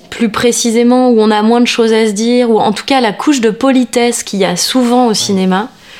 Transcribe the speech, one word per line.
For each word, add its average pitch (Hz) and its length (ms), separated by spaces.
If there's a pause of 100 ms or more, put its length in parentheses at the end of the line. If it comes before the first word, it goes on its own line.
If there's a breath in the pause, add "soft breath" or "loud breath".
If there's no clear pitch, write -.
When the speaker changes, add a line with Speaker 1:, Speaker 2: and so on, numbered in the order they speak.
Speaker 1:
plus 226 220
précisément, 240 800
où 220 100
on 214 100
a 208 120
moins 233 180
de 240 60
choses 226 260
à 226 140
se 208 60
dire, 233 360
ou 214 100
en 208 140
tout - 140
cas 269 160
la 214 100
couche 277 300
de 220 80
politesse 240 720
qu'il - 160
y 190 80
a 175 100
souvent 247 500
au - 20
Speaker 2:
Ouais. 214 60
Speaker 1:
cinéma, 190 540 (320 loud breath)